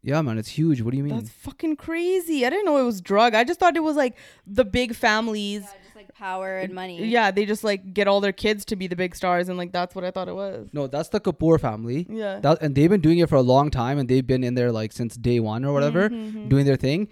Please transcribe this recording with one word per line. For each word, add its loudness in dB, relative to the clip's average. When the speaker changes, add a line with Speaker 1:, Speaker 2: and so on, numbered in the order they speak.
Speaker 1:
Yeah, 0
man, -2
it's -6
huge. 0
What -2
do -4
you -4
mean? -4
Speaker 2:
That's -8
fucking -6
crazy. -2
I 2
didn't -2
know 2
it 4
was -2
drug. 2
I 4
just -2
thought 4
it 0
was, 0
like, 0
the 2
big 0
families. -2
Speaker 3:
Yeah, -20
just, -20
like, -20
power -8
and -6
money. -10
Speaker 2:
Yeah, 2
they 0
just, -4
like, -2
get 2
all 4
their 0
kids -2
to -6
be -8
the -6
big -4
stars, 0
and, -4
like, -8
that's -4
what -8
I -4
thought -8
it -8
was. -10
Speaker 1:
No, -4
that's -6
the -2
Kapoor 2
family. -4
Speaker 2:
Yeah. -8
Speaker 1:
That, 4
and -2
they've 6
been 6
doing 4
it 4
for 2
a 6
long 4
time, -2
and -2
they've 2
been 0
in -2
there, 0
like, -4
since -6
day 2
one -2
or 0
whatever, 2
Speaker 2:
Mm-hmm, -8
mm-hmm. -12
Speaker 1:
doing 6
their 4
thing. 0